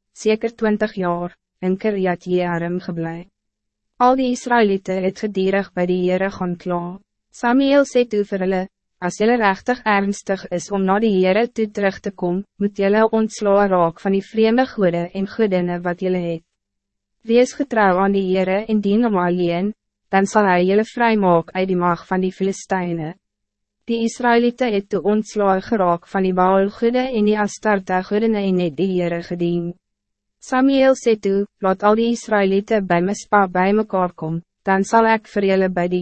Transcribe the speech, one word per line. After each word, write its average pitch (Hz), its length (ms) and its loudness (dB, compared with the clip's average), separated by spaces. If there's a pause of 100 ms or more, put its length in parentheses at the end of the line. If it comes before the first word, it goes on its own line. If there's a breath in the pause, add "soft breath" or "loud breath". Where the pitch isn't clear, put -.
(120)
zeker 220 440 -2
twintig 214 380 -2
jaar, 175 420 -4 (240)
in 185 160 -2
Kiriat 185 480 -2
Jearim 175 560 -2
geblei. 165 480 -10 (720)
Al 254 180 4
die 254 160 0
Israëlieten 196 680 0
het 190 160 -2
gedurig 196 540 -2
by 180 140 -2
die 180 240 0
Here 190 200 0
gaan 180 260 -6
kla. 175 420 -8 (320)
Samuel 277 540 2
sê 247 240 0
toe 208 160 -2
vir 202 140 -6
hulle, 185 300 -2 (360)
"As 175 160 -6
julle 226 160 2
regtig 220 480 0
ernstig 196 640 -2 (100)
is 180 160 -10
om 196 140 -2
na 190 160 2
die 226 100 2
Here 185 300 2 (100)
toe 220 160 -2
terug 202 320 -2
te 202 100 -8
kom, 180 280 -4 (180)
moet 202 220 -4
julle 202 240 2 (100)
ontsla 208 560 2
raak 175 320 0
van 196 160 0
die 196 80 -2
vreemde 220 460 2
gode 170 320 0 (100)
en 196 160 -6
godinne 180 560 -2
wat 175 160 -4
julle 185 220 -2
het. 165 200 -6 (840)
Wees 240 300 4
getrou 214 420 2
aan 196 160 2
die 196 140 0
Here 190 340 0
en 214 160 0
dien 202 240 2
hom 208 160 0
alleen, 180 540 -2 (340)
dan 196 160 2
sal 202 240 2
hy 180 220 4
julle 214 180 2
vrymaak 202 640 0
uit 185 160 -2
die 185 80 0
mag 175 320 -2
van 185 160 0
die 185 80 -4
Filistyne." 175 840 -4 (680)
Die 233 220 -2
Israëlieten 240 640 0
het 202 160 -2
toe 180 140 -4
ontslae 202 580 0
geraak 180 480 0
van 190 160 -2
die 185 80 0
Baal 190 380 2
gode 240 340 -2
en 220 240 0
die 214 80 2
Astarte 202 640 -2 (100)
godinne 214 320 0
en 190 240 0
het 151 140 -4
die 190 160 0
Here 175 280 -2
gedien. 175 520 -4 (640)
Samuel 269 560 2
sê 220 240 0
toe, 196 240 -2 (160)
"Laat 190 220 0
al 208 140 4
die 233 160 0
Israëlieten 202 720 0
by 175 140 2
Mispa 202 480 0
by 185 240 2
mekaar 202 420 0
kom, 165 260 -6 (240)
dan 190 200 2
zal 226 220 4
ik 220 220 0
vir 202 160 -2
julle 190 240 2
by 180 200 -2
die 180 140 -2